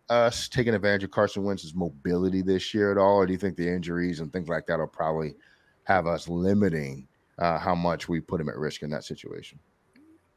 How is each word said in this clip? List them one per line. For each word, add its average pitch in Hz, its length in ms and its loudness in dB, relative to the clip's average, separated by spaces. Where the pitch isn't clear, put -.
us 117 400 2
taking 117 260 2
advantage 101 300 2
of 92 60 -6
Carson 101 340 0
Wentz's 90 300 -6
mobility 90 680 0
this 92 320 0
year 101 160 4
at 98 80 2
all, 98 180 6
or 95 100 4
do 92 60 0
you 95 60 -2
think 92 180 -4
the 85 120 -2
injuries 87 500 -2
and 78 140 -8
things 87 160 -6
like 82 180 -2
that 85 120 0
will 78 100 -2
probably 80 460 -2
have 92 220 4
us 82 200 -2
limiting, 85 800 0
uh, 85 200 0
how 92 160 0
much 85 340 -2
we 85 100 0
put 82 220 -4
him 76 80 -4
at 53 80 -6
risk 71 260 -6
in 73 80 -8
that 76 140 -6
situation? - 560 -14